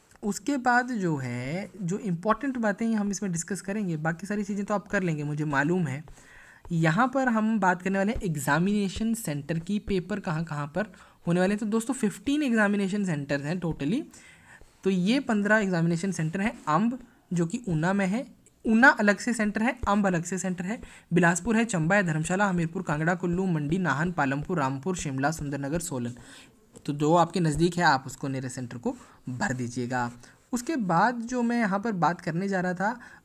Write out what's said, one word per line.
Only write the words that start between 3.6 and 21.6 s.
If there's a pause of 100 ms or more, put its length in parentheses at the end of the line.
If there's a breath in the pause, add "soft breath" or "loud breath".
करेंगे,
बाकी
सारी
चीज़ें
तो
आप
कर
लेंगे
मुझे
मालूम
है। (680 loud breath)
यहाँ
पर
हम
बात
करने
वाले
हैं
एग्जामिनेशन
सेंटर
की,
पेपर
कहाँ
कहाँ
पर (360 loud breath)
होने
वाले
हैं।
तो
दोस्तों
फिफ्टीन
एग्जामिनेशन
सेंटर्स
हैं
totally, (840 loud breath)
तो
ये
पन्द्रह
एग्जामिनेशन
सेंटर
हैं। (140)
अम्ब (340 loud breath)
जो
कि
ऊना
में
है, (400)
ऊना
अलग
से
सेंटर
है, (100)
अम्ब
अलग
से
सेंटर
है, (340 loud breath)
बिलासपुर
है,